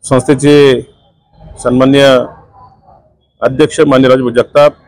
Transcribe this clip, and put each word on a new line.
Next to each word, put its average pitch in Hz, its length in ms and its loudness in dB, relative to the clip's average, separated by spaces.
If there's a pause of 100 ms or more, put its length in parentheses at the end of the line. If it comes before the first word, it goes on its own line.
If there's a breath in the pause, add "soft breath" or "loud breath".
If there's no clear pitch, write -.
संस्थेचे 139 760 0 (800)
सन्मान्य 131 640 0 (1160)
अध्यक्ष 131 400 -2
मान्य 135 280 2
राजभाऊ 127 220 0
जगताप 143 420 0 (160)